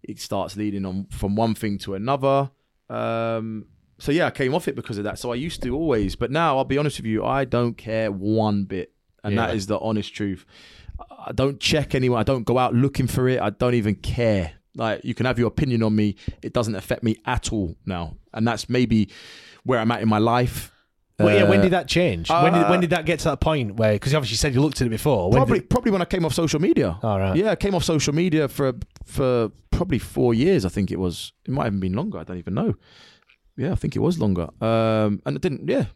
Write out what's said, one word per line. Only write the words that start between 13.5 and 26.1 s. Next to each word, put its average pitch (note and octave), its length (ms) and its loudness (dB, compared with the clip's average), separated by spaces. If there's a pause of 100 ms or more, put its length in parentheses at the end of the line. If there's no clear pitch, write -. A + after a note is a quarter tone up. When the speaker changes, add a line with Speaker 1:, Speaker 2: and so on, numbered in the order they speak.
Speaker 1:
even G#2+ 220 2
care. G2+ 580 0 (240)
Like, A2+ 300 -4
you A#2+ 80 -4
can A#2 100 -2
have B2 140 0
your A#2 100 4
opinion B2 340 0
on G#2+ 140 2
me. G#2+ 200 2 (260)
It - 100 -8
doesn't A2+ 220 0
affect - 280 -6
me A2 220 0
at - 260 -4
all F#2+ 240 -2 (120)
now. F2 320 -6 (160)
And A2 120 0
that's A2+ 220 -4
maybe A2+ 400 2 (540)
where A#2+ 180 2
I'm A2+ 100 2
at A2 120 0
in A2+ 80 2
my G#2+ 80 4
life. A#2+ 520 2 (480)
Speaker 2:
Well, - 160 6
yeah, - 140 6
when G3 120 6
Speaker 1:
Uh, - 20 6
Speaker 2:
did F#3 100 4
that F3 160 0
change? B2 400 0
When E3 240 4
did, - 160 4
when - 100 4
Speaker 1:
uh, - 40 2
Speaker 2:
did E3 80 0
that E3 160 0
get E3 140 0
to - 60 -6
that C#3+ 140 0
point C3 360 0
where, G#2+ 220 4
'cause C3+ 140 -2
you D#3 60 2
obviously A2+ 180 -2
said C#3+ 160 0
you B2+ 80 4
looked D3+ 220 2
at B2 60 2
it - 20 0
before. A2 400 2
When - 80 6
Speaker 1:
Probably, A#3+ 220 4
Speaker 2:
did - 100 -10
Speaker 1:
probably - 220 2
when F#3 100 2
I D#3+ 40 0
came F3 200 0